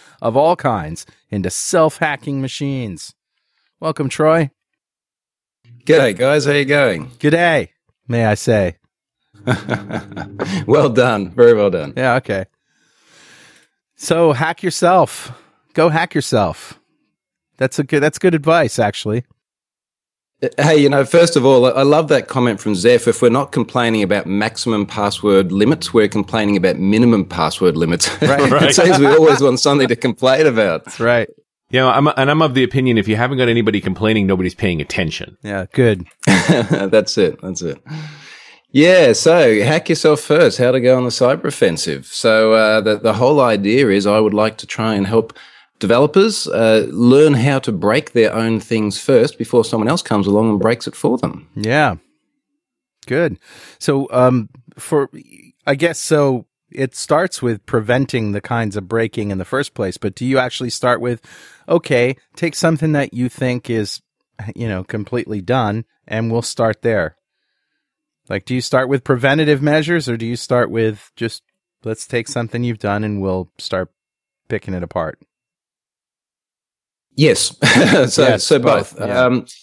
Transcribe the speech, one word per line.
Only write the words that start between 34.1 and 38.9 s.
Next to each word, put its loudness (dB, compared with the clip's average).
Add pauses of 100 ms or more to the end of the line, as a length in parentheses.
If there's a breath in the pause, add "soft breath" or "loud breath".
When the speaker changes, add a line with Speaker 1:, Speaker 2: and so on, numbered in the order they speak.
Speaker 3:
nobody's -2
paying -4
attention. -8
Speaker 1:
Yeah, -8
good. 0 (100)
Speaker 2:
<laughs> -12
That's 0
it. 0
That's -10
it. -10 (920 loud breath)
Yeah, 6